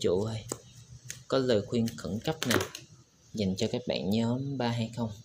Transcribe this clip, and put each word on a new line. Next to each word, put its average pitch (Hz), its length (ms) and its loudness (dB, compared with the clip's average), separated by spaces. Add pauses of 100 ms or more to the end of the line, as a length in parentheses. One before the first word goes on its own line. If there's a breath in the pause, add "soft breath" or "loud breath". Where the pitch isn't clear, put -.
trụ 95 220 4
ơi, 110 220 -2 (840)
có 135 100 4
lời 123 280 4
khuyên 117 200 2 (100)
khẩn 90 240 -4
cấp 160 160 -2 (100)
nào - 120 4 (760)
dành 98 220 2
cho 110 160 2
các 123 140 0
bạn 69 240 0
nhóm 127 480 0
ba 120 100 2
hay 117 280 0
không? 113 140 -2 (140)